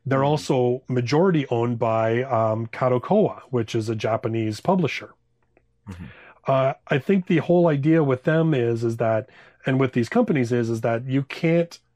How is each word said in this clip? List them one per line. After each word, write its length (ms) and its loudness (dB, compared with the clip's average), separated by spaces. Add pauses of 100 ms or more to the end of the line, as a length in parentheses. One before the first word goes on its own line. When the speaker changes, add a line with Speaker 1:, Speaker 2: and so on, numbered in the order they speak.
Speaker 1:
They're 160 0
Speaker 2:
Hmm. 60 2
Speaker 1:
also 640 0
majority 600 2
owned 300 -2
by, 460 0
um, 420 0
Kadokawa, 720 0 (100)
which 240 -2
is 140 -2
a 60 -2
Japanese 680 -4
publisher. 540 -2 (760)
Speaker 3:
Mm-hmm. 160 -14 (420)
Speaker 1:
Uh, 280 0 (140)
I 100 0
think 280 0
the 120 2
whole 300 4
idea 360 4
with 200 0
them 300 2
is, 300 0
is 140 -2
that, 300 0 (380)
and 120 2
with 140 0
these 160 0
companies 440 0
is, 180 0
is 100 -4
that 260 -2
you 160 -2
can't 560 -2 (160)